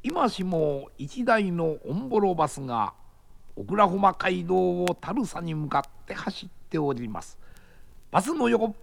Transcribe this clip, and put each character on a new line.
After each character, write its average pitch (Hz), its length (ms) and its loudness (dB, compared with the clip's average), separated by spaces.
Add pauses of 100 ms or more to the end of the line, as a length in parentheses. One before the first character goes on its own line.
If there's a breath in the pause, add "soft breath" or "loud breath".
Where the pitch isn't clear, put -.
今 277 260 2
し 190 140 -4
も 151 540 0
一 233 260 -6
台 220 280 4
の 165 340 0
オ 156 80 -4
ン 247 160 -4
ボ 220 100 4
ロ 190 160 4
バ 156 120 4
ス 139 140 -8
が 117 320 0 (640)
オ - 80 -8
ク 165 120 -4
ラ 208 120 8
ホ 180 100 0
マ 196 160 6
街 185 320 0
道 180 380 2
を 180 160 2
タ 175 140 -6
ル 240 120 0
サ - 140 -8
に 165 140 -4
向 151 160 -4
か 143 100 2
っ - 260 -8
て - 80 -10
走 - 340 -8
っ - 20 -14 (200)
て 165 80 -2
お 143 140 2
り 120 160 -4
ま 95 140 -8
す。 - 160 -14 (760 soft breath)
バ 180 100 6
ス 277 120 -2
の 254 160 2
横 226 180 4
っ 208 160 -4